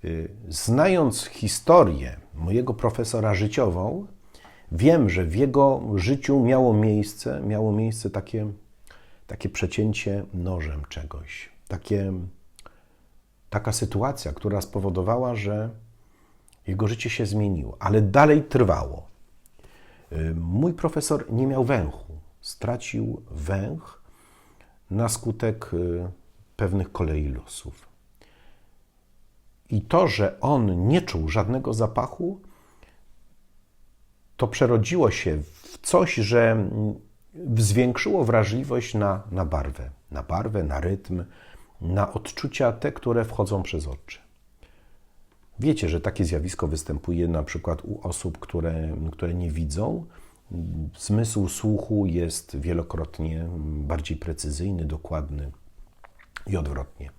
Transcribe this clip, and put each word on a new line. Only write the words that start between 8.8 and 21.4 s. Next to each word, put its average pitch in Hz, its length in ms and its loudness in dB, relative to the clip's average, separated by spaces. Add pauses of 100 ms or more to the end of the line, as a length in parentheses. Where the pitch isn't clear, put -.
takie - 220 -8
przecięcie 101 760 -2 (100)
nożem 85 560 -4
czegoś. 73 600 -12 (180)
Takie, 98 460 -2 (1400)
taka 104 220 -2
sytuacja, 110 640 -2
która 98 280 -2
spowodowała, 101 760 -2
że 104 340 -4 (960)
jego 98 200 0
życie 113 220 -2
się 113 160 -2
zmieniło, 98 540 -2
ale 107 220 4
dalej 143 420 8
trwało. 92 640 0 (1040)
Y, 80 240 -2
mój 98 380 0
profesor 156 580 -2
nie 127 160 2